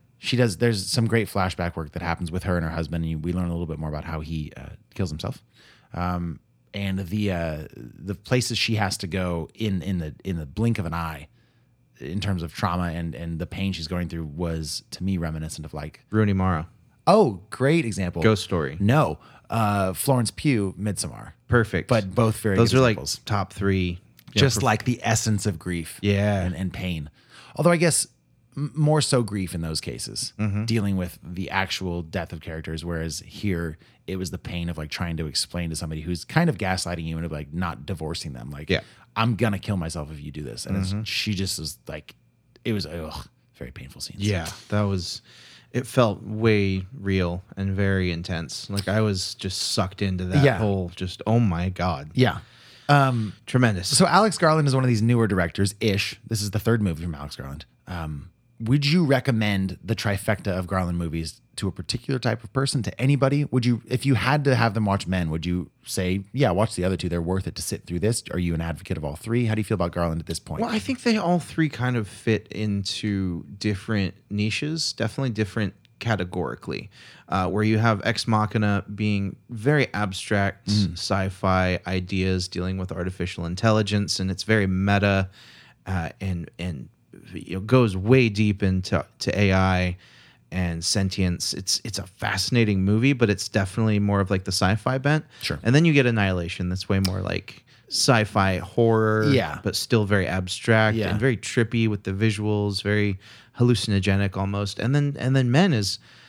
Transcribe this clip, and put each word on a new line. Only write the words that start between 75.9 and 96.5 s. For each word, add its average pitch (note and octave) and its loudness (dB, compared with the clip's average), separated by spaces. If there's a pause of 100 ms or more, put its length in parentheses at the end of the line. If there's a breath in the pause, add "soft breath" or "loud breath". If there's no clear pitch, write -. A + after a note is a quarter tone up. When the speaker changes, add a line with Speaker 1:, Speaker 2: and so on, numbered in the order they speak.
Speaker 2:
categorically, F2 -4 (400 loud breath)
uh, F#2 0
where G2+ 0
you G#2+ 4
have A2 4
Ex - 0
Machina G#2+ 2 (100)
being G2+ -2 (160)
very B2+ 0
abstract G2+ -2
Speaker 1:
Mm. G2+ 2
Speaker 2:
sci-fi F#2 0
ideas F#2 0
dealing F2+ -4
with F2+ -6
artificial F2+ -4
intelligence, G#2 2
and F#2+ 0
it's F2 -6
very G#2+ 4
meta, F#2+ 4 (580 loud breath)
uh, F2 -2 (100)
and, F2+ -4
and, D#2+ -6 (460)
you - -8
know, F#2+ -4
goes A2 4
way A#2 6
deep G#2 2
into, F#2 2 (160)
to - 0
A G2+ 6
I F#2 4 (540 loud breath)
and F2 -2
sentience. F#2+ 0
It's, - -2
it's - -6
a - -8
fascinating G2+ 2
movie, A2 4
but A#2 4
it's F#2 -2
definitely G#2+ 2
more G2+ 2
of, F#2+ 0
like, F#2+ 0
the G2 -4
sci-fi G#2 0
bent. D3 2 (160 loud breath)
Speaker 1:
Sure. - -6
Speaker 2:
And A#2+ 4
then D#3 8
you E3+ 6
get C#3 6
Annihilation. F#2+ 0